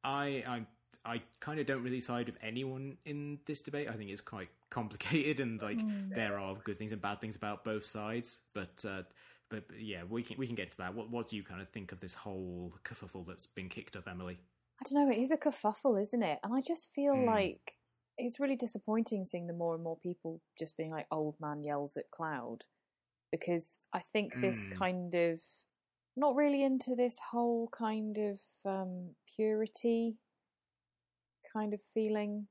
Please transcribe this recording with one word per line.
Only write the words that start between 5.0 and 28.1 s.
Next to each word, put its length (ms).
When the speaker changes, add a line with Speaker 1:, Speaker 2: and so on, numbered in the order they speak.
Speaker 1:
and, 200
like, 180
Speaker 2:
Mm. 360
Speaker 1:
there 240
are 160
good 220
things 160
and 100
bad 180
things 140
about 300
both 200
sides. 580
But, 340
uh, 140
but, 180
but 140
yeah, 280
we 140
can, 160
we 80
can 80
get 160
to 80
that. 160
What, 160
what 180
do 80
you 60
kind 180
of 100
think 200
of 80
this 160
whole 580
kerfuffle 420
that's 200
been 220
kicked 280
up, 100
Emily? 320
Speaker 2:
I 80
don't 160
know. 80
It 60
is 140
a 40
kerfuffle, 640
isn't 220
it? 200
And 120
I 60
just 340
feel 220
Speaker 1:
Mm. 100
Speaker 2:
like 480
it's 220
really 180
disappointing 680
seeing 220
the 60
more 220
and 80
more 140
people 440
just 180
being 140
like, 200
"Old 300
man 240
yells 340
at 120
cloud," 540
because 500
I 80
think 400
this 260
Speaker 1:
Mm. 120
Speaker 2:
kind 360
of, 280
not 180
really 280
into 340
this 220
whole 500
kind 480